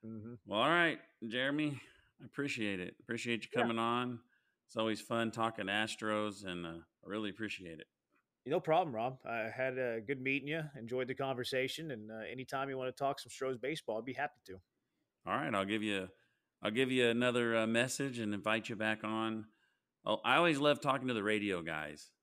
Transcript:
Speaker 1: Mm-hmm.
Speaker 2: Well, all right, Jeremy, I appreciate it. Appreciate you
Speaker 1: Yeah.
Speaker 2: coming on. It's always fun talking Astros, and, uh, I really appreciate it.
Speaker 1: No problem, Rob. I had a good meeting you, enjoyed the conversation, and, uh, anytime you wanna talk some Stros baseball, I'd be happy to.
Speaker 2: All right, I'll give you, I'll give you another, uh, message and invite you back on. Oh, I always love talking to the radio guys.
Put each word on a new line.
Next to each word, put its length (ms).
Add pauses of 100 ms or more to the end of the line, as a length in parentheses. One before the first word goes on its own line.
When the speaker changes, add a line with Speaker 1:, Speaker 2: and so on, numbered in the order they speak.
Speaker 1:
Mm-hmm. 300 (100)
Speaker 2:
Well, 160
all 80
right, 300 (300)
Jeremy, 520 (400)
I 40
appreciate 560
it. 200
Appreciate 440
you 100
Speaker 1:
Yeah. 80
Speaker 2:
coming 160
on. 400 (480)
It's 100
always 240
fun 300
talking 360
Astros, 800
and, 220
uh, 40
I 380
really 220
appreciate 500
it. 60 (580)
Speaker 1:
No 160
problem, 340
Rob. 300
I 320
had 220
a 260
good 160
meeting 280
you, 140 (160)
enjoyed 300
the 60
conversation, 800
and, 180
uh, 60 (140)
anytime 380
you 80
wanna 160
talk 280
some 100
Stros 280
baseball, 400
I'd 60
be 100
happy 320
to. 80 (720)
Speaker 2:
All 100
right, 180
I'll 100
give 200
you, 240 (540)
I'll 100
give 180
you 180
another, 480
uh, 100
message 520
and 160
invite 340
you 80
back 280
on. 420 (600)
Oh, 180
I 120
always 220
love 220
talking 280
to 60
the 80
radio 380
guys. 500 (120)